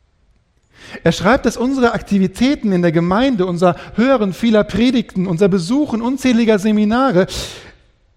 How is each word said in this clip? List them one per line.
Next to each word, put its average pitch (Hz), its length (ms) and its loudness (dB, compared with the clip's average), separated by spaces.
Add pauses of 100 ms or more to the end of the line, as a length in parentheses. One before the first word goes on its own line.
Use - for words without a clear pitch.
(1040)
Er 170 100 2
schreibt, 233 340 0
dass 220 100 0
unsere 247 360 0
Aktivitäten 202 800 -2
in 175 100 2
der 170 100 2
Gemeinde, 185 540 0
unser 175 300 0 (180)
Hören 214 380 2
vieler 214 320 2
Predigten, 214 600 -2
unser 190 220 2
Besuchen 220 540 -2
unzähliger 233 560 2
Seminare 214 680 2 (920)